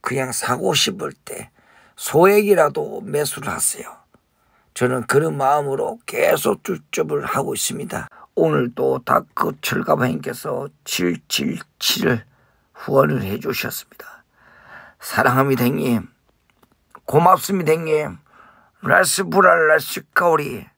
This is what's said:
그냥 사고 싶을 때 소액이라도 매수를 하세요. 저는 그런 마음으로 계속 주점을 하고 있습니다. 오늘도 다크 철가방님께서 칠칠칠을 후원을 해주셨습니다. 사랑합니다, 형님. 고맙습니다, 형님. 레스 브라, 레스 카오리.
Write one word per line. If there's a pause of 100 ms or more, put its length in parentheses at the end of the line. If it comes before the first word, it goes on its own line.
그냥
사고
싶을 (120)
때 (460)
소액이라도
매수를
하세요. (920)
저는
그런
마음으로
계속
주점을
하고
있습니다. (280)
오늘도
다크 (100)
철가방님께서 (160)
칠칠칠을 (480)
후원을
해주셨습니다. (840)
사랑합니다,
형님. (960)
고맙습니다,
형님. (680)
레스
브라,
레스 (140)
카오리. (140)